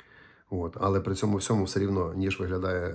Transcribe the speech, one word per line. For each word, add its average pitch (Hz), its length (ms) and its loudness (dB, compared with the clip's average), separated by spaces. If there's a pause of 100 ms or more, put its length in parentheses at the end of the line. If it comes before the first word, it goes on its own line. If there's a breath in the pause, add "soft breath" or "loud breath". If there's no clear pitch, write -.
(520 soft breath)
От, 85 280 -4
але 98 200 4
при 95 140 -2
цьому 104 220 2
всьому 98 280 2
все 95 160 0
рівно 95 340 0
ніж 95 260 0
виглядає 90 540 -2